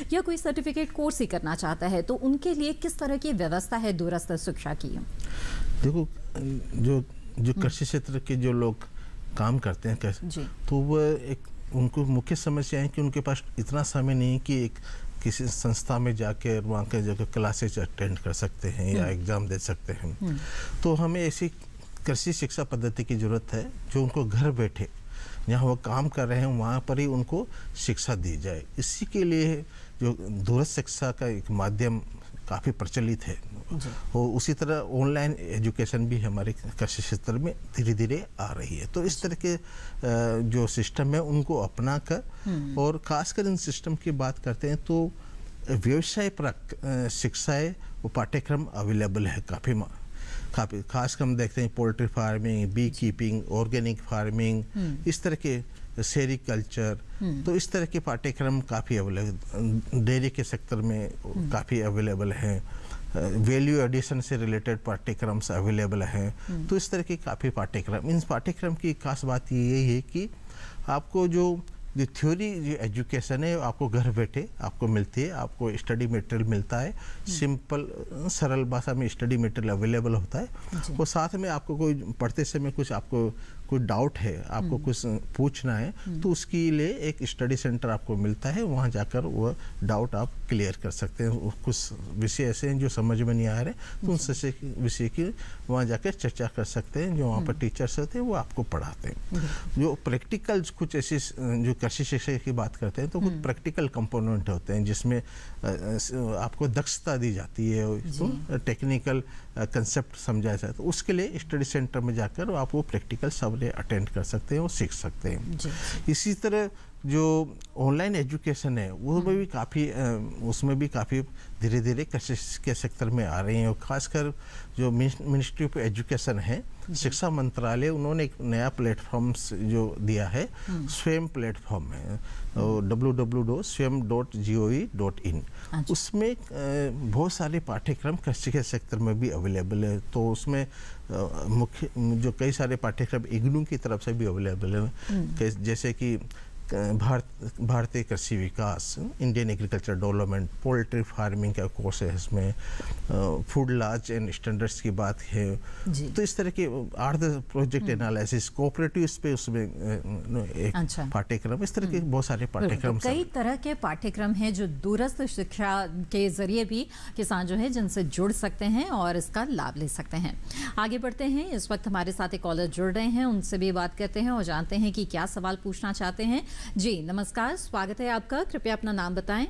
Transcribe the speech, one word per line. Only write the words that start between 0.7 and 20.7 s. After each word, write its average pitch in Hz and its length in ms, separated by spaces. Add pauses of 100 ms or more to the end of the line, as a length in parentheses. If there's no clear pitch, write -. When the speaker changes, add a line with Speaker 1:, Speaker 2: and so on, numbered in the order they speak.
Speaker 1:
course - 280
ही 233 60
करना 165 300
चाहता 165 320
है 185 140
तो 240 120
उनके 277 400
लिए 294 200
किस 330 260
तरह 277 180
की 294 160
व्यवस्था 180 440
है 220 160
दूरस्थ 175 420
शिक्षा - 380
की? - 140
Speaker 2:
देखो, - 1200 (680)
जो, 127 280 (360)
जो 120 120
Speaker 1:
हम्म। 190 100
Speaker 2:
कृषि - 240
क्षेत्र 135 340
के 135 160
जो 123 160
लोग 117 320 (540)
काम 117 220
करते 104 300
हैं 110 120
कैसे, 107 260
Speaker 1:
जी। 160 140
Speaker 2:
तो - 340
वो 143 240
एक, 139 400 (360)
उनको 127 300
मुख्य 131 300
समस्या 147 460
है 143 60
कि 147 140
उनके 143 180
पास 135 240 (160)
इतना 139 240
समय 135 300
नहीं 127 260
कि 127 260
एक 113 80 (500)
किसी 123 240
संस्था 117 520
में 123 160
जाकर 107 440
वहाँ 104 260
के 107 180
जगह 104 220
classes 107 540
attend 95 400
कर 87 140
सकते - 340
हैं 95 280
या 95 80
Speaker 1:
हम्म। 92 100
Speaker 2:
exam 98 340
दे 92 120
सकते - 340
हैं। - 280
Speaker 1:
हम्म। 160 160 (460)